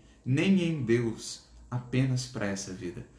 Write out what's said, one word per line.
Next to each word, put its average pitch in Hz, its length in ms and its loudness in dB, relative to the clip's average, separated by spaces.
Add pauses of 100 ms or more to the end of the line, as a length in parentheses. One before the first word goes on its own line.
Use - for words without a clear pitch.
(240)
nem 170 400 4
em 165 200 0
Deus, 117 580 0 (280)
apenas 127 560 0
para 104 220 -4
essa 95 260 -6
vida. 90 320 -10 (140)